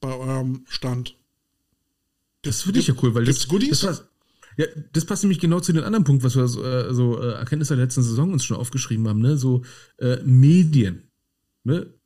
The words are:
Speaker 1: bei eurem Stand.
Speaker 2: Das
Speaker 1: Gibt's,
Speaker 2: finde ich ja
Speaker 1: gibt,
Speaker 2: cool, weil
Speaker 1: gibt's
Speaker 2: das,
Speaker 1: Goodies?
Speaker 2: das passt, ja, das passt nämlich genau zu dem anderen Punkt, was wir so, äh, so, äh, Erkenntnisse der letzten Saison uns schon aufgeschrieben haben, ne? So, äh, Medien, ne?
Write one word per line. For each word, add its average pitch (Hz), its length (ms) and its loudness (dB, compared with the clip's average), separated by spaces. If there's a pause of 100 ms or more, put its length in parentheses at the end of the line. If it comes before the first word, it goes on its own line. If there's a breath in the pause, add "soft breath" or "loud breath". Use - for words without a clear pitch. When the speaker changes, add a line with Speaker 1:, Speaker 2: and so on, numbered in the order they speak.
Speaker 1:
bei 131 140 -8
eurem 131 540 -4
Stand. 123 480 -8 (1300)
Speaker 2:
Das 139 140 -6
Speaker 1:
Gibt's, - 60 -6
Speaker 2:
finde 208 180 0
ich - 80 0
ja 135 40 4
Speaker 1:
gibt, 123 100 -4
Speaker 2:
cool, 120 120 2
weil 117 100 0
Speaker 1:
gibt's 135 160 2
Speaker 2:
das, - 80 -6
Speaker 1:
Goodies? 208 220 0
Speaker 2:
das - 100 0
passt, 185 240 -4 (540 soft breath)
ja, 156 80 0 (260)
das 160 140 -2
passt - 160 -4
nämlich 190 180 2
genau 175 200 2
zu - 120 0
dem 160 120 2
anderen 208 200 0
Punkt, 135 180 4
was 127 140 0
wir 131 100 2
so, 120 160 -4
äh, 127 300 -4
so, 120 260 0
äh, 120 140 -4
Erkenntnisse 151 420 -4
der 127 120 2
letzten 127 160 -2
Saison 127 320 0
uns 131 100 -2
schon - 140 -4
aufgeschrieben 117 500 -4
haben, 107 140 0
ne? 143 160 2
So, 127 260 0 (320 loud breath)
äh, 123 280 -2
Medien, 135 800 4 (600)
ne? 160 300 -4 (120)